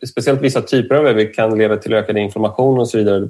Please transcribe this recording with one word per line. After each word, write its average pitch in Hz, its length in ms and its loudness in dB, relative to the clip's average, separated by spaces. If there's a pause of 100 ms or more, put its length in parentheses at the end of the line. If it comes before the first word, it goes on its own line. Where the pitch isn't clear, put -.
(120)
speciellt 135 300 -2
vissa 135 200 0
typer 131 340 0
av 151 120 4
övervikt 107 280 0
kan 110 220 0
leda 107 200 2
till - 160 -6
ökad 104 240 -2
inflammation 110 640 0
och 117 100 0
så - 80 -2
vidare, 104 320 0